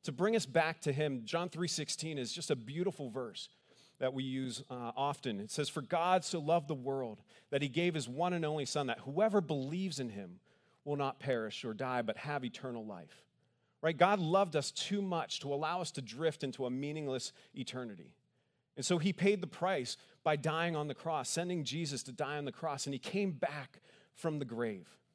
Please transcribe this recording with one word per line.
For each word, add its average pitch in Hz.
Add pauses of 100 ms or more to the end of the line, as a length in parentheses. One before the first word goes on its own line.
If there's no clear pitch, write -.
to -
bring 185
us 214
back 160
to 147
him. 135
John 170
three 170
sixteen 160
is 123
just -
a 143
beautiful 143
verse 113 (520)
that 131
we 135
use, 131
uh, 123
often. 135
It 107
says, 147
"For -
God 175
so 165
loved 156
the 156
world 127 (280)
that 139
he 143
gave 165
his 127
one 165
and 170
only 151
Son, 139
that 113
whoever 196
believes 151
in 123
him 95 (440)
will 147
not 135
perish 117
or 113
die, 123
but 110
have 143
eternal 120
life." 90 (580)
Right? 160
God 190
loved 175
us 139
too 202
much 170
to 143
allow 160
us 165
to 143
drift 139
into 131
a 123
meaningless 139 (220)
eternity. 120 (600)
And 135
so 180
he 175
paid 202
the 170
price 160 (280)
by 156
dying 160
on 147
the 139
cross, 156
sending 175
Jesus 139
to 131
die 147
on 143
the 135
cross, 143
and 139
he 131
came 196
back 147 (340)
from 151
the 139
grave. 113 (260)